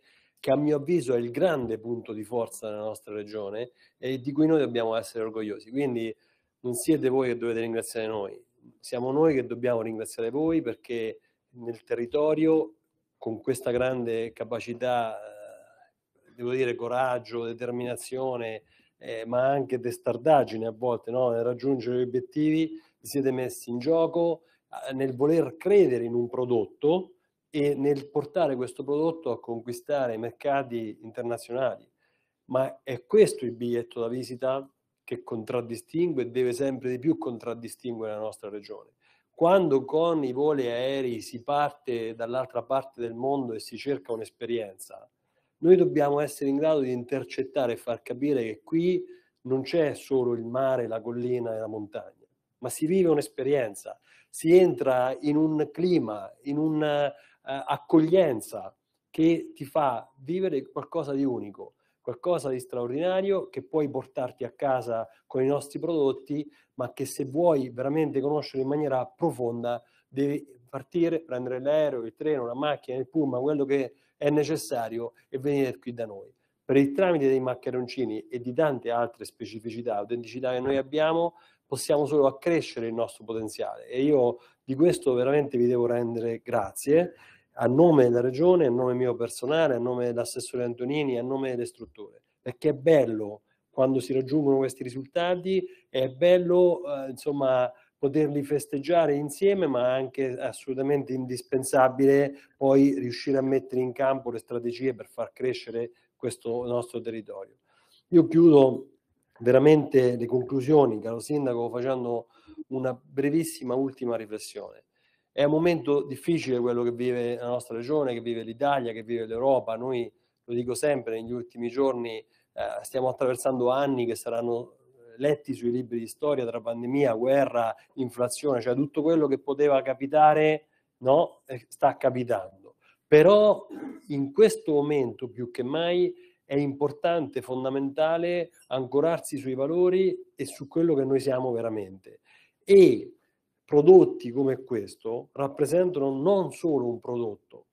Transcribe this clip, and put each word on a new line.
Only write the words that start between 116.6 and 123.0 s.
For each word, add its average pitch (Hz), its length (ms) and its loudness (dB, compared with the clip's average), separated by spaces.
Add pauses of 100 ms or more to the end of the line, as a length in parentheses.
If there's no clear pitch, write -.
che 120 80 0
vive 120 460 -2
la 120 100 -8
nostra 120 300 -6
regione, 127 380 -2
che 117 60 -8
vive 117 220 -6
l'Italia, 117 500 -2
che 110 120 -12
vive 113 220 -6
l'Europa. 117 500 0
Noi, 120 360 -6 (320)
lo 120 100 -8
dico 120 200 -2
sempre, 117 460 -2
negli 117 120 -10
ultimi 120 360 -6
giorni, 120 500 -2
eh, - 80 -18 (560)
stiamo 127 260 -2